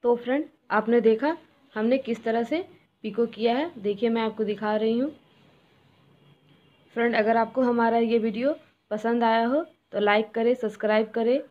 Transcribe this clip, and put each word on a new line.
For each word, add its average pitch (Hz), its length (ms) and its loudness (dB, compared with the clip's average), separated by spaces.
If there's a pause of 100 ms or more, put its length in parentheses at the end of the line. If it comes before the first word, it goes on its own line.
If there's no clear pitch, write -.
तो 240 80 4
friend, 254 280 -2 (280)
आपने 220 300 2
देखा 226 340 2 (400)
हमने 233 240 2
किस 233 240 -6
तरह 233 200 0
से 294 160 -2 (440)
Pico 220 240 -2
किया 233 280 -2
है। 320 240 -4
देखिए, 208 300 -2
मैं 226 120 0
आपको 220 220 -2
दिखा 214 320 -2
रही 226 240 0
हूँ। 277 100 -2 (1900)
Friend, 233 200 0
अगर 226 220 2
आपको 226 260 0
हमारा 233 340 2
ये 233 220 2
video 226 360 -2 (360)
पसंद 226 320 0
आया 226 220 4
हो 285 200 0 (260)
तो 202 80 -4
like 208 320 2
करें, 226 240 0
subscribe 214 560 -2
करें 233 280 0 (120)